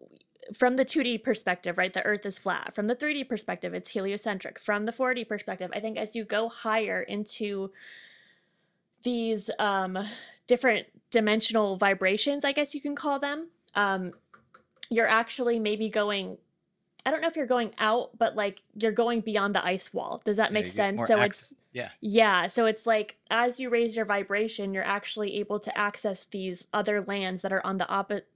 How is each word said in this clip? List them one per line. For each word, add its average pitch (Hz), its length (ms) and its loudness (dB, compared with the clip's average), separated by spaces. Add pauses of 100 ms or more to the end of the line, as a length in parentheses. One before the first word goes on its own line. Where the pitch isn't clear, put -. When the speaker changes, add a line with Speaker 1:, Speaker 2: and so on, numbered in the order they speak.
(560)
Speaker 1:
from 254 220 4
the 262 80 6
two 277 180 0
D 240 160 2
perspective, 180 600 -2
right, 185 140 2
the 185 120 -2
earth 208 200 0
is 196 140 -6
flat. - 360 -4
From 208 120 0
the 247 80 2
three 302 200 -2
D 277 100 -2
perspective, 185 500 -6
it's 180 160 -6
heliocentric. 196 680 -4
From 208 260 0
the 226 80 -4
four 254 220 0
D 233 100 -6
perspective, 190 480 -6
I 208 80 -4
think 220 160 -6
as 214 180 -6
you 220 100 -4
go 220 240 -2
higher 214 540 -2
into 202 680 -4 (1300)
these, 226 460 -2 (100)
um, 190 380 0 (500)
different 240 400 4 (240)
dimensional 214 680 4
vibrations, 202 680 2
I 277 60 2
guess 285 220 0
you 285 80 -8
can 285 140 -4
call 277 240 -2
them, 294 300 -4 (260)
um, 190 380 0 (760)
you're 226 180 2
actually 233 520 2
maybe 214 300 0
going, 196 480 -2 (680)
I 262 60 2
don't 302 100 0
know 330 80 0
if 330 60 -6
you're 277 120 -2
going 240 320 2
out, 220 380 0
but, - 180 2
like, 202 280 -2 (120)
you're 214 180 0
going 233 280 2
beyond 202 340 0
the - 100 2
ice 185 280 -2
wall. - 320 -6
Does 202 120 2
that 220 140 4
Speaker 2:
Yeah, 208 80 2
Speaker 1:
make 185 80 -2
Speaker 2:
you 185 40 -6
get 202 160 0
Speaker 1:
sense? 196 80 -2
Speaker 2:
more 226 120 0
Speaker 1:
So 226 80 8
Speaker 2:
access. 202 340 2
Speaker 1:
it's - 40 -20 (200)
Speaker 2:
Yeah. 123 180 -6 (100)
Speaker 1:
Yeah, 202 460 6
so 226 200 2
it's 220 200 0
like, 214 300 0 (140)
as 240 280 2
you 254 100 -4
raise 233 260 2
your 220 100 0
vibration, 202 680 0
you're 190 120 -2
actually 208 540 -2
able 208 220 -2
to - 160 -6
access 202 500 -2
these 185 460 -6
other 208 280 2
lands 185 420 -4
that 190 100 -2
are 190 120 -2
on 196 140 -2
the 180 60 0
oppo-, 196 380 -2 (120)